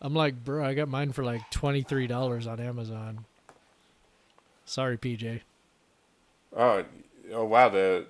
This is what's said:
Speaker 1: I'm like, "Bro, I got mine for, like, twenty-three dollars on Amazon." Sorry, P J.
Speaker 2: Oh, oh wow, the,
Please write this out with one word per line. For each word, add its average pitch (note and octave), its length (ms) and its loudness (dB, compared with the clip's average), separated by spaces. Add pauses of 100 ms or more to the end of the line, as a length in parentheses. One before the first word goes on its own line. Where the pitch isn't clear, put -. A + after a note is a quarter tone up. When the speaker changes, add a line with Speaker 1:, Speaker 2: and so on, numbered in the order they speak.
Speaker 1:
I'm C#3 140 -4
like, D3 280 0
"Bro, C#3 220 -4
I C3+ 80 0
got D3 160 -2
mine C#3 240 -2
for, C3+ 100 -6
like, A#2 280 -4
twenty-three C#3 560 0
dollars A#2+ 400 -2
on A2+ 140 -8
Amazon." A2+ 640 -8 (1400)
Sorry, C3 320 -2
P A#2+ 200 -4
J. A2+ 260 -6 (1120)
Speaker 2:
Oh, A2 280 4 (480)
oh A2+ 120 -2
wow, A#2 240 8
the, F#2+ 420 2